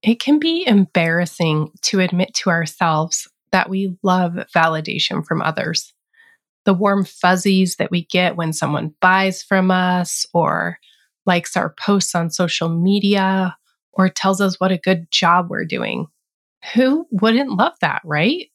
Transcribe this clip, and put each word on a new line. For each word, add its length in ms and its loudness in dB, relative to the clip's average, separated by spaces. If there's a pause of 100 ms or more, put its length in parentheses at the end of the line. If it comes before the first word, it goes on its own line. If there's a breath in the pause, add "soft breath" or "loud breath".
It 160 2
can 200 2
be 280 -2
embarrassing 1040 2 (100)
to 180 0
admit 360 0
to 140 -2
ourselves 760 -2 (240)
that 160 2
we 340 -4
love 300 2 (220)
validation 720 0
from 160 -2
others. 500 -4 (720 soft breath)
The 80 4
warm 320 2
fuzzies 720 0
that 140 -4
we 160 -2
get 280 0
when 200 -4
someone 480 -4
buys 400 2
from 280 2
us 600 0
or 460 -2 (480 soft breath)
likes 280 0
our 240 -2
posts 360 0
on 160 -2
social 400 -2
media 840 0 (360)
or 160 2
tells 320 -2
us 180 0
what 140 0
a 60 -2
good 320 -2
job 400 2
we're 160 -6
doing. 400 -4 (680)
Who 360 2
wouldn't 480 2
love 240 0
that, 200 -2
right? 520 0